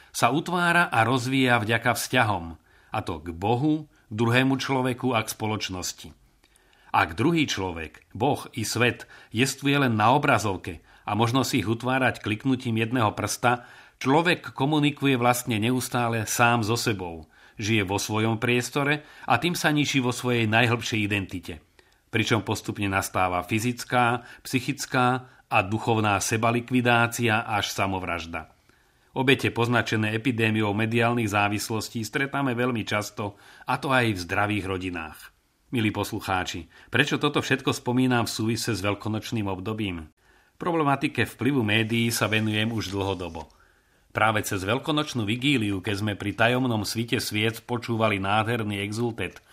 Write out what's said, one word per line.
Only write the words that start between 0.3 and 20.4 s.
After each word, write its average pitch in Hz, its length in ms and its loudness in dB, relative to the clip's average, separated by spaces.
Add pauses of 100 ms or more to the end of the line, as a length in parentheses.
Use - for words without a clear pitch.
utvára 170 560 2
a 113 160 2
rozvíja 127 560 2
vďaka 113 360 2
vzťahom, 107 480 0 (480)
a 113 120 -2
to 80 160 -6
k 85 120 -10
Bohu, 127 560 -2 (200)
k - 40 -14
druhému 123 440 2
človeku 127 600 -2
a 110 80 0
k - 80 -10
spoločnosti. 95 760 -6 (840)
Ak 90 240 2
druhý 151 320 2
človek, 85 640 -8
Boh 123 440 -2
i 107 120 -4
svet 113 400 0 (240)
jestvuje 135 480 0
len 120 160 2
na 107 160 6
obrazovke 107 720 0 (240)
a 104 80 -2
možno 117 240 2
si 123 200 0
ich 101 80 -2
utvárať 120 520 0
kliknutím 113 600 -2
jedného 113 320 0
prsta, - 560 -2 (320)
človek 156 560 2
komunikuje 143 640 2
vlastne 120 400 2
neustále 117 680 0
sám 117 360 4
so 113 120 2
sebou. 90 520 -4 (300)
Žije 107 320 2
vo 101 80 2
svojom 110 400 0
priestore 123 640 0 (240)
a 127 100 4
tým 170 220 0
sa 151 160 2
ničí 139 240 2
vo 123 160 2
svojej 120 320 0